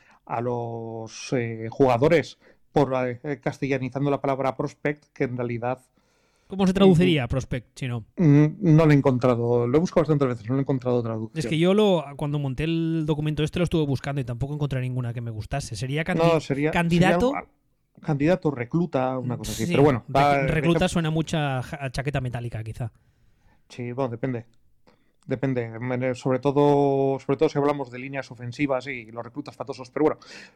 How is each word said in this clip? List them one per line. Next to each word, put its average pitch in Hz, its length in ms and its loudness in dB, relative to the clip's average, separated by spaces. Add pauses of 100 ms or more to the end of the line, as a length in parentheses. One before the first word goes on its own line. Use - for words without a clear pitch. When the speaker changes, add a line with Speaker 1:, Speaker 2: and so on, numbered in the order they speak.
(260)
Speaker 1:
a 117 160 -6
los, 117 920 -8
eh, 117 360 -4
jugadores, 135 680 2 (340)
por, 131 220 2 (120)
eh, 127 360 -6
castellanizando 135 680 -2
la 139 100 -2
palabra 135 340 0
prospect, 147 580 -6
que 143 120 -2
en 123 120 -4
realidad 120 420 -6 (680)
Speaker 2:
¿Cómo 190 180 -2
se 185 60 4
traduciría 180 540 6
Speaker 1:
Mm, - 20 -4
Speaker 2:
prospect, - 480 -6
chino? 120 300 -6 (100)
Speaker 1:
mm, 151 300 6 (160)
no 160 240 8
lo 151 60 8
he 147 40 8
encontrado. 123 720 2
Lo 127 100 4
he - 40 4
buscado 180 220 2
bastantes 143 260 2
veces, 117 180 -8
no 123 60 -2
lo 135 60 2
he - 20 2
encontrado 123 420 0
traducción. 113 340 -6
Speaker 2:
Es 151 80 -2
que 151 140 -2
yo 180 140 4
lo, 196 320 4 (100)
cuando 147 240 -4
monté 135 240 -4
el 165 420 -2
documento 151 380 -2
este 156 160 -2
lo 175 40 0
estuve 160 220 0
buscando 139 360 -2
y - 20 -2
tampoco 127 300 -6
encontré 143 260 -4
ninguna 127 340 -4
que 123 60 -10
me 117 120 -8
gustase. 113 440 -8
¿Sería 139 300 -4
candi-, 175 180 -2
Speaker 1:
No, 165 160 6
sería, 147 320 -2
Speaker 2:
candidato? 175 600 2
Speaker 1:
sería 285 80 -6
algo, - 120 -12 (480)
candidato, 156 520 0
recluta, 131 680 -2
una 120 200 -4
cosa 107 140 -8
así. 110 140 -4
Speaker 2:
Sí, 175 80 -2
Speaker 1:
Pero 139 100 6
bueno, 135 240 2
Speaker 2:
rec-, 127 80 -2
Speaker 1:
va, 139 320 2
Speaker 2:
recluta 160 380 0
Speaker 1:
dej-, 180 60 0
Speaker 2:
suena 160 180 -2
mucha 151 540 -2
ja-, 139 280 -10
chaqueta 139 300 -4
metálica, 120 420 -8
quizá. 110 300 -10 (760)
Speaker 1:
Sí, 120 240 -10
bueno, 127 180 -4
depende. 117 360 -6 (800)
Depende. 120 540 -4
Men-, 127 360 -4
sobre 127 240 -2
todo, 139 800 2
sobre - 160 -2
todo 156 140 2
si - 80 -8
hablamos 143 340 -2
de 123 80 -14
líneas 135 320 -10
ofensivas 127 560 -4
y 117 240 -10
los 117 140 -10
reclutas 120 320 -14
patosos. 120 340 -12
Pero 147 140 2
bueno, 147 140 0 (360)